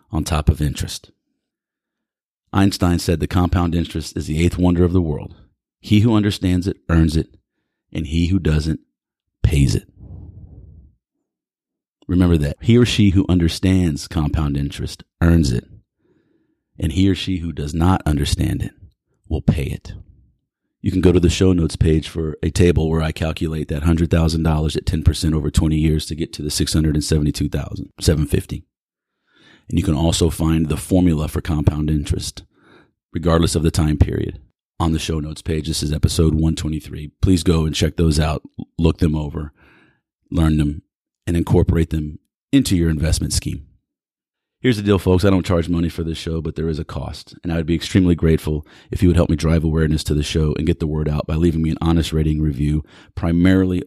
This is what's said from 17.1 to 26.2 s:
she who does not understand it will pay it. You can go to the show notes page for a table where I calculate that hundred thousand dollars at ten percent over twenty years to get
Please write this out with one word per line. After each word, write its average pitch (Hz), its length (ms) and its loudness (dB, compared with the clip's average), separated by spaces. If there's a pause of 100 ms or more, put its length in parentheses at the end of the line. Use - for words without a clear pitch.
she 92 240 -6
who 82 140 -6
does 73 200 -8
not 87 320 2
understand 69 560 -2
it - 120 -10 (560)
will 78 120 -6
pay - 240 0
it. - 300 -10 (880)
You 104 80 -4
can 92 100 0
go 90 120 6
to 90 80 4
the 85 100 4
show 95 220 4
notes 82 240 0
page 78 320 2
for 80 340 -6
a 82 80 -2
table 80 400 2
where 80 100 0
I 78 120 -2
calculate 78 560 -6
that 76 160 -4
hundred 82 260 2
thousand 82 320 2
dollars 78 340 0
at - 80 -6
ten 76 180 -2
percent 78 300 2
over 78 180 -2
twenty 78 280 0
years 78 280 0
to 78 80 -8
get 76 200 -6